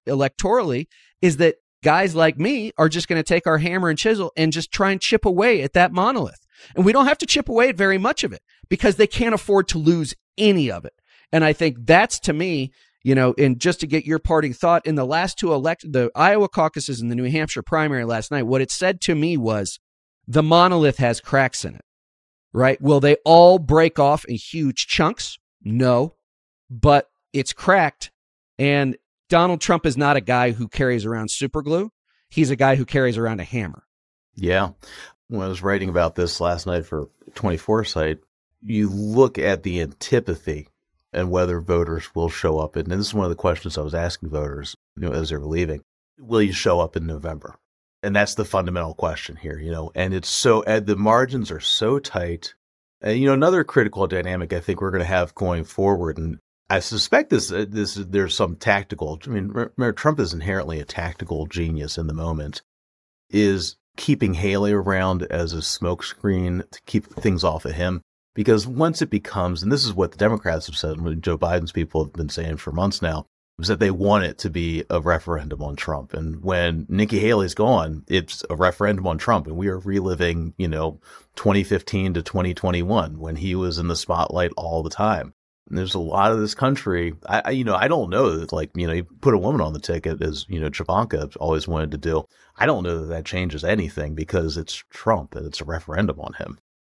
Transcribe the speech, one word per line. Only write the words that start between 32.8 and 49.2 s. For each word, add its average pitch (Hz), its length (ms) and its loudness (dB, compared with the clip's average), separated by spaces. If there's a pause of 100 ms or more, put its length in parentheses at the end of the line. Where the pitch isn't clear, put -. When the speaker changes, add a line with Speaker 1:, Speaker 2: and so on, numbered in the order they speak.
Speaker 1:
carries 127 320 0
around 113 220 -2
a 87 40 -6
hammer. 95 400 -8 (520)
Speaker 2:
Yeah. 95 360 0 (560)
When 110 140 -6
I 95 60 -4
was 92 160 -8
writing 98 260 0
about 85 260 2
this 87 260 -2
last 85 260 -2
night 87 180 -2
for 76 240 -6 (240)
twenty-four 107 520 -2
site, 78 340 -2 (420)
you 107 280 0
look 107 500 2
at 90 240 0
the 87 180 -2
antipathy 80 840 -4 (440)
and 90 200 -2
whether 90 300 0
voters 82 520 -2
will 82 160 -2
show 78 300 -2
up. 78 160 -6
And 80 160 -6
this 92 80 -2
is 104 140 -4
one 101 120 0
of 87 60 -2
the 82 40 -4
questions 87 420 -4
I 80 40 -6
was 76 140 -6
asking 82 340 -6
voters, 73 460 -8 (200)
you 92 120 -6
know, 67 80 -4
as 78 160 -4
they 78 60 -6
were 73 100 -8
leaving, 80 340 -4 (380)
"Will 113 240 2
you 98 100 0
show 90 260 2
up 82 160 -2
in 82 120 -6
November?" 78 480 -10 (480)
And 101 120 -2
that's 104 200 2
the 107 100 -2
fundamental 87 480 -4
question 78 440 -6